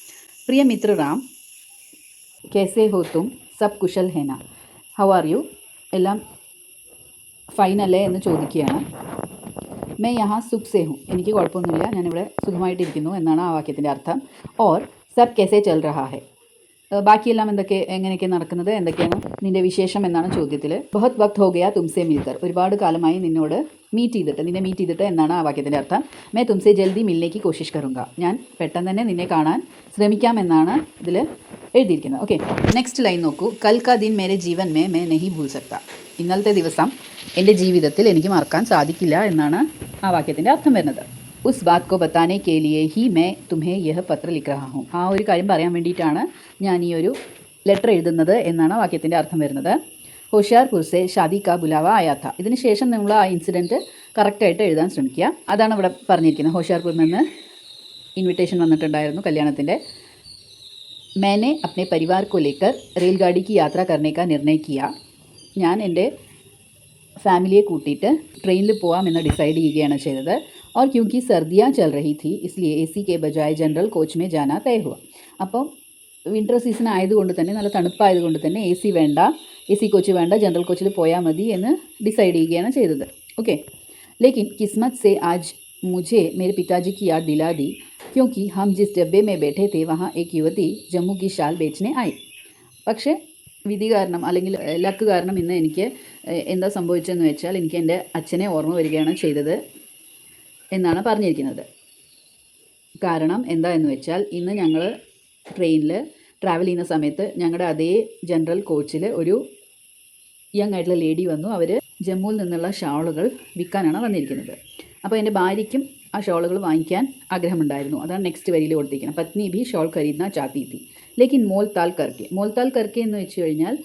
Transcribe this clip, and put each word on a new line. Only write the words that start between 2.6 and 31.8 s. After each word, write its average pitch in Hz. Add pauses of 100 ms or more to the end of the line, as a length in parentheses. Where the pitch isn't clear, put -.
ഹോ 190 (140)
തും, 170 (320)
സബ് 208
കുശൽ 175
ഹേ 156
നാ, 131 (640)
ഹൗ 202
ആർ 160
യു, 226 (520)
എല്ലാം 196 (1300)
ഫൈൻ 196
അല്ലേ 185
എന്ന് 185
ചോദിക്കുകയാണ്. 156 (1200)
മേ 240
യഹാ 208 (120)
സുഖ് 226
സേ 190
ഹും, 151 (140)
എനിക്ക് 185
കുഴപ്പമൊന്നുമില്ല, 170
ഞാനിവിടെ 175 (220)
സുഖമായിട്ടിരിക്കുന്നു 175
എന്നാണ് 160
ആ -
വാക്യത്തിൻ്റെ 147
അർത്ഥം. 165 (520)
ഓർ 208 (400)
സബ് 240
കൈസേ 202
ചൽ 156
രഹാ 147
ഹേ, - (680)
ഏഹ്, 202
ബാക്കിയെല്ലാം 214
എന്തൊക്കെ, 196 (160)
എങ്ങനെയൊക്കെ 190
നടക്കുന്നത്, 175 (120)
എന്തൊക്കെയാണ് 170 (280)
നിൻ്റെ 190
വിശേഷം 185
എന്നാണ് 170
ചോദ്യത്തിൽ. 147 (200)
ബഹുത് 233
വക്ത് 202
ഹോ 196
ഗയാ 175
തുംസേ 170
മിൽക്കർ, 131
ഒരുപാട് 180
കാലമായി 165
നിന്നോട് 160 (400)
മീറ്റ് 233
ചെയ്തിട്ട്, 151
നിന്നെ 180
മീറ്റ് 185
ചെയ്തിട്ട് 175
എന്നാണ് 160
ആ -
വാക്യത്തിൻ്റെ 143
അർത്ഥം. 196 (320)
മേ 226
തുംസേ 208
ജൽദി 190
മിൽനെ 170
കി 214
കോശിഷ് 160
കറുങ്ക, 131 (220)
ഞാൻ 180 (240)
പെട്ടെന്ന് 175
തന്നെ 208
നിന്നെ 175
കാണാൻ 160 (380)
ശ്രമിക്കാം 214
എന്നാണ് 170 (260)
ഇതിൽ 175 (600)
എഴുതിയിരിക്കുന്നത്. 156